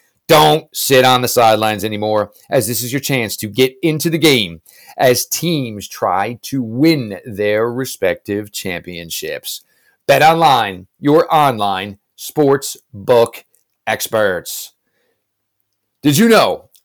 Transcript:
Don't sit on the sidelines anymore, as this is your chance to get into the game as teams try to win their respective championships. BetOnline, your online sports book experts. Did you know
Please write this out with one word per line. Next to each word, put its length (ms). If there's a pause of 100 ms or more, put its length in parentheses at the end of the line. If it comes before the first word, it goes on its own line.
(280)
Don't 480
sit 300
on 160
the 60
sidelines 560
anymore, 480 (180)
as 180
this 140
is 100
your 80
chance 380
to 100
get 360
into 260
the 80
game 440 (360)
as 300
teams 600
try 540
to 220
win 640
their 460
respective 800
championships. 1120 (460)
BetOnline, 800 (120)
your 320
online 680 (160)
sports 600 (160)
book 540 (400)
experts. 880 (1300)
Did 160
you 100
know 440 (140)